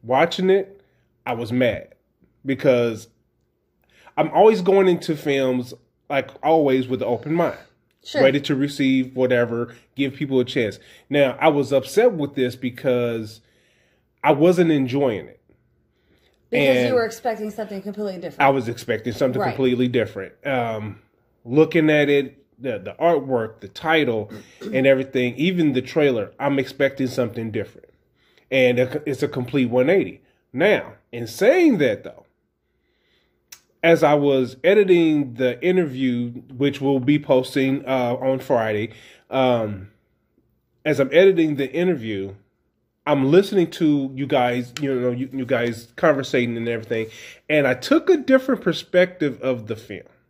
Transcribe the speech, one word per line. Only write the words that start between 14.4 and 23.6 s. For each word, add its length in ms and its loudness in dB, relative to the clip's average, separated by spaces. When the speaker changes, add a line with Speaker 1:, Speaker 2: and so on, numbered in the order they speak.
Speaker 1:
enjoying 580 0
it. 140 -20
Speaker 2:
Because 260 2
Speaker 1:
And 120 2
Speaker 2:
you 40 0
were 120 2
expecting 440 -6
something 320 -10
completely 400 -8
different. 200 -6
Speaker 1:
I 80 6
was 200 0
expecting 440 -6
something 280 -2
Speaker 2:
Right. 140 -2
Speaker 1:
completely 320 0
different. 460 -4
Um, 540 -6
looking 440 2
at 200 2
it, 280 0
the, 180 -8
the 220 -12
artwork, 640 -2